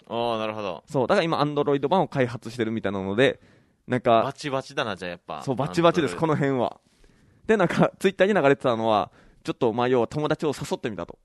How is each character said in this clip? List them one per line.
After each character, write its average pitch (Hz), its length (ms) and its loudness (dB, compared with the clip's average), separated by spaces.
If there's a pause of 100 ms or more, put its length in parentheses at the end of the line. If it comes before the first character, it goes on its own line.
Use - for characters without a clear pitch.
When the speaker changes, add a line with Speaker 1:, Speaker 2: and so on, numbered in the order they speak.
Speaker 1:
あ 117 280 -4
あ、 - 20 -4
な 110 100 -4
る 107 60 -6
ほ 107 80 -10
ど。 95 260 -8
Speaker 2:
そ 135 160 0
う、 107 40 2
だ 156 80 2
か 208 40 4
ら 175 60 2
今 147 160 -2
Android 143 480 0
版 185 120 2
を 143 60 -2
開 131 200 0
発 117 220 -12
し 107 60 -12
て 117 80 -2
る 110 80 0
み 113 100 -4
た 98 80 -4
い - 40 0
な 98 80 -4
の 95 160 -4
で、 131 240 2 (460)
な 123 100 -2
ん - 20 -4
か、 113 240 4
Speaker 1:
バ 131 80 -4
チ - 180 -12
バ 131 140 -4
チ 139 100 -20
だ 139 120 -4
な、 104 100 -6
じ 90 80 -12
ゃ 90 40 -8
あ 87 40 -8
や 87 60 -12
っ - 20 -20
ぱ。 - 240 -12
Speaker 2:
そ 139 80 -4
う、 123 40 -2
バ 131 120 -2
チ 175 140 -2
バ 165 100 6
チ 165 100 0
で 139 60 0
す、 - 80 -6
Speaker 1:
Android。 - 40 -10
Speaker 2:
こ 165 80 0
の 160 80 0
辺 139 180 0
は。 120 260 -2 (680)
で、 220 120 4
な 190 80 4
ん - 20 2
か、 - 320 2
Twitter 190 260 2
に 208 80 2
流 185 100 2
れ 139 120 6
て - 80 -4
た 127 140 2
の 113 100 -2
は、 104 240 2 (320)
ち - 60 -6
ょ - 20 -2
っ - 40 -14
と、 117 180 0
ま 120 100 0
あ、 123 60 2
要 127 100 4
は 113 80 2
友 151 220 -4
達 156 160 -2
を 147 120 -2
誘 135 200 -6
っ - 20 -20
て 135 100 -6
み 104 60 -8
た 85 100 -8
と。 - 200 -16